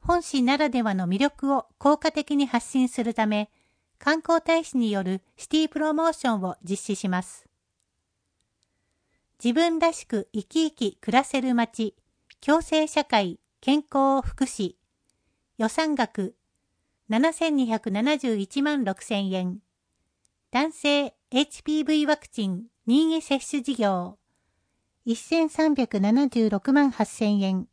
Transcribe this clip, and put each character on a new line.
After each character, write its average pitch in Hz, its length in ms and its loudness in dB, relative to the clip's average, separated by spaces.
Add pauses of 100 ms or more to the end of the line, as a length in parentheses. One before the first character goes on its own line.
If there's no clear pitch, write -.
本 349 220 0
市 277 200 -2
な 262 140 2
ら 302 120 0
で 240 140 -2
は 214 120 0
の 185 140 -2
魅 190 100 -2
力 277 360 0
を 262 120 -2 (120)
効 294 180 4
果 311 160 -2
的 294 240 -2
に 285 100 2
発 233 220 -2
信 254 200 2
す - 140 -4
る 226 120 -2
た 220 120 0
め、 208 240 -2 (480)
観 311 220 0
光 330 220 2
大 330 220 0
使 - 120 -6
に 226 140 2
よ 196 140 -2
る 185 180 -4 (140)
シ - 120 -18
テ - 100 0
ィ 311 100 2
プ 311 100 -6
ロ 311 160 0
モ 320 140 0
ー 320 40 0
シ - 140 -4
ョ 226 120 2
ン 185 40 -4
を 185 140 -4 (120)
実 196 80 -2
施 196 200 -4
し - 120 -4
ま 180 140 0
す。 - 240 -16 (2000)
自 240 120 0
分 330 240 2
ら 330 140 2
し - 140 -12
く 208 260 -4
生 208 120 -6
き 320 260 0
生 208 220 -4
き - 40 -20
暮 220 200 -2
ら 269 80 4
せ 269 160 -2
る 254 140 0
街、 226 400 -2 (460)
共 311 220 2
生 311 260 0
社 294 160 0
会、 202 340 0 (220)
健 277 160 2
康 269 500 2
福 - 180 -2
祉。 - 300 -6 (840)
予 220 100 0
算 311 260 0
額、 214 400 -4 (760)
七 262 240 2
千 320 220 0
二 262 140 2
百 220 240 -2
七 254 260 0
十 233 180 -2
一 202 260 -4
万 294 200 0
六 190 200 -4
千 202 280 -4
円。 185 300 -4 (880)
男 302 220 0
性、 285 420 0 (160)
エ 254 120 2
イ 285 40 0
チ - 160 -20
ピ 302 200 -2
ー - 20 -2
ブ 311 100 2
イ 302 120 2
ワ 302 100 2
ク - 120 -20
チ 208 200 -4
ン、 190 180 -6 (200)
任 311 260 4
意 320 100 -2
接 277 160 -2
種 277 240 -6
事 262 140 -4
業。 190 420 -2 (840)
一 233 100 0
千 320 340 0
三 311 260 2
百 233 260 0
七 240 280 4
十 226 220 2
六 202 220 0
万 285 180 6
八 220 140 -2
千 208 360 0
円。 190 320 -2